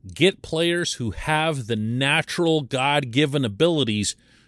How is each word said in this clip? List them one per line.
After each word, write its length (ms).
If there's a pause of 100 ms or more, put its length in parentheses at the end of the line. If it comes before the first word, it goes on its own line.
(140)
Get 280
players 520
who 180
have 560
the 80
natural 840
God-given 800
abilities 720 (320)